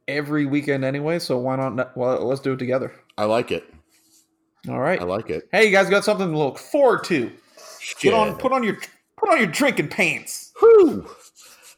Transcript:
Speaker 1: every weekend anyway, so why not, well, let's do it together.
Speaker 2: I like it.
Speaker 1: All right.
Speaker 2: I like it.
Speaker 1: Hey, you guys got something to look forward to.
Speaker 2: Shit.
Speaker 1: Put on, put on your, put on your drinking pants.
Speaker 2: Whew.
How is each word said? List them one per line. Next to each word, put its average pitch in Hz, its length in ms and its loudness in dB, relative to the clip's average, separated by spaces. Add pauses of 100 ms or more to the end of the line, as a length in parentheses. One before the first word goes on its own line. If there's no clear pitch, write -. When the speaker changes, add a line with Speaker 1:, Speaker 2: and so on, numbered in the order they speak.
Speaker 1:
every 147 380 -2
weekend 139 400 -2
anyway, 143 320 -4
so 131 220 -2
why 131 160 -2
not, 127 420 -6
well, 123 300 -2
let's 135 140 -4
do 135 120 -2
it 123 40 -6
together. 123 360 -4 (240)
Speaker 2:
I 104 80 -2
like 113 260 0
it. 85 120 -4 (1040)
Speaker 1:
All 123 100 -6
right. 156 220 -2
Speaker 2:
I - 20 -8
like 95 280 -6
it. - 200 -8
Speaker 1:
Hey, 226 140 4
you 214 60 2
guys 190 180 4
got 196 160 2
something 190 260 0
to 151 60 -2
look 139 220 -2
forward 247 460 2
to. 131 260 -2 (480)
Speaker 2:
Shit. - 320 0
Speaker 1:
Put - 20 2
on, 214 240 0
put 254 140 -2
on 262 120 -2
your, 202 140 -4 (400)
put 427 120 -2
on 320 100 4
your 214 80 2
drinking 180 400 -2
pants. - 720 -6
Speaker 2:
Whew. 403 500 6 (680)